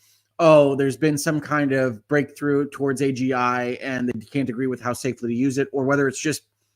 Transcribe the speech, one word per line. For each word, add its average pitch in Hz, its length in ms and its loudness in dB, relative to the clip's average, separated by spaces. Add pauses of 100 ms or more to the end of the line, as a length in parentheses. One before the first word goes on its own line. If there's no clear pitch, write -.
(380)
"Oh, 151 380 6
there's 135 220 0
been 151 200 0
some 156 220 -2
kind 143 320 -2
of 131 360 -2
breakthrough 143 640 0
towards 135 320 -4
A 139 100 0
G 127 220 -2
I 123 380 0 (100)
and 127 260 -4
they 113 180 -6
can't 135 240 -4
agree 127 180 -4
with 123 140 -4
how 120 120 -4
safely 120 360 -4
to 117 60 -2
use 131 220 0
it," 139 140 0
or 139 120 -2
whether 139 240 2
it's 131 120 -4
just 151 240 -4 (320)